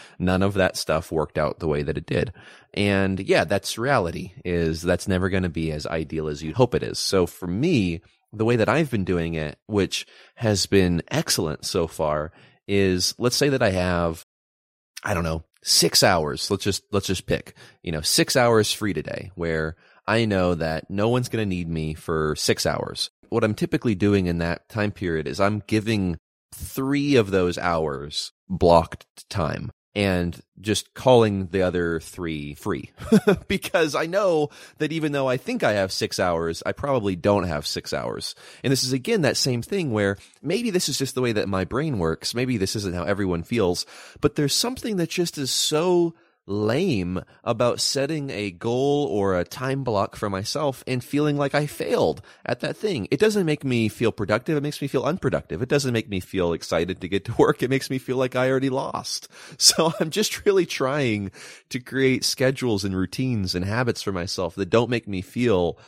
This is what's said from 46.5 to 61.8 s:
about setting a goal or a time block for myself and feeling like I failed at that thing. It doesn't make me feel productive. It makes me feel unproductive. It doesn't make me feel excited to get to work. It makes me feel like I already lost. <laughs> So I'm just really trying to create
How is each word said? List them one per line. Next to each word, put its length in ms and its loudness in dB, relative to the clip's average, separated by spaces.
about 360 0
setting 500 -2
a 200 -4
goal 560 0
or 320 2
a 60 0
time 400 -4
block 320 0
for 120 -4
myself 600 -4
and 160 -2
feeling 320 0
like 180 0
I 120 0
failed 540 0
at 160 -4
that 160 -6
thing. 360 -2
It 80 0
doesn't 260 2
make 160 0
me 260 2
feel 220 0
productive. 460 0
It 60 -2
makes 200 -6
me 60 -4
feel 160 0
unproductive. 580 -2
It 60 -2
doesn't 240 2
make 160 0
me 100 -2
feel 340 0
excited 480 -2
to 80 -8
get 180 0
to 80 -6
work. 280 2
It 80 0
makes 200 -2
me 80 -4
feel 180 -4
like 180 -2
I 160 0
already 200 0
lost. 640 -6
<laughs> 60 -20
So 440 4
I'm 100 0
just 340 -2
really 220 4
trying 640 -2
to 100 -6
create 460 2